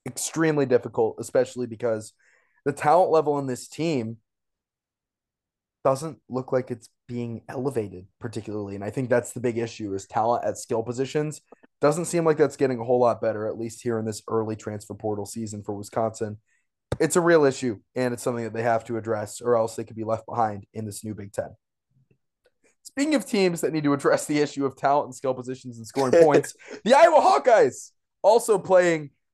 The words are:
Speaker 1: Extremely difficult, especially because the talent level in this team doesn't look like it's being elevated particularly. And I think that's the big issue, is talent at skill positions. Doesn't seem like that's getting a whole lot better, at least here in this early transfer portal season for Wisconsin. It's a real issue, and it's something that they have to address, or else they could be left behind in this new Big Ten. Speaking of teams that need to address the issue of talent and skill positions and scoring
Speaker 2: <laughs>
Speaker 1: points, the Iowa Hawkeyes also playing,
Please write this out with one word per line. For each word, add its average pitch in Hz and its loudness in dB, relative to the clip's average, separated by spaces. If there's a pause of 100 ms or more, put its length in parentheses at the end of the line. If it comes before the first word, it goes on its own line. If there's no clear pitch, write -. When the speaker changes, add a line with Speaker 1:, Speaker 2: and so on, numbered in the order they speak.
Speaker 1:
Extremely 151 0
difficult, 120 0
especially 123 -2
because 110 -6 (540)
the 147 -2
talent 151 4
level 147 2
in 139 -6
this 123 -8
team 123 -4 (1700)
doesn't 139 -2 (100)
look 127 -6
like 127 -2
it's 113 -12 (200)
being 120 -8
elevated 110 -6 (140)
particularly. 104 -10
And 101 -10
I 107 -6
think 127 -6
that's 120 0
the 123 -12
big 117 -2
issue, 110 -6
is 95 -8
talent 117 -2
at 104 -4
skill 113 -4
positions. 131 -6 (400)
Doesn't 151 2
seem 170 -2
like 156 2
that's 143 2
getting 127 0
a 117 -8
whole 123 2
lot 117 2
better, 107 -4
at 107 -6
least 113 -10
here 117 -2
in 110 -4
this 110 -6
early 110 -2
transfer 107 -12
portal 104 -6
season 107 -10
for 104 -8
Wisconsin. 107 -6 (600)
It's 156 0
a 180 4
real 165 4
issue, 131 0 (160)
and 123 -2
it's 117 -12
something 117 -4
that 107 -10
they 113 -4
have 113 0
to 117 -6
address, 107 -6
or 120 2
else 113 -2
they 117 -8
could 110 -16
be 110 -8
left 110 -4
behind 107 -2
in 110 -10
this 101 -12
new 110 -8
Big 101 -16
Ten. 80 -8 (1300)
Speaking 294 -2
of 240 0
teams 185 0
that 147 -2
need 156 -4
to 143 4
address 143 2
the 147 0
issue 147 -2
of 135 -4
talent 139 0
and 127 -16
skill 131 -4
positions 127 -12
and 113 -16
scoring 131 0
Speaker 2:
<laughs> 165 10
Speaker 1:
points, - 4 (280)
the 233 6
Iowa 311 8
Hawkeyes 233 4 (320)
also 220 6
playing, 170 4 (240)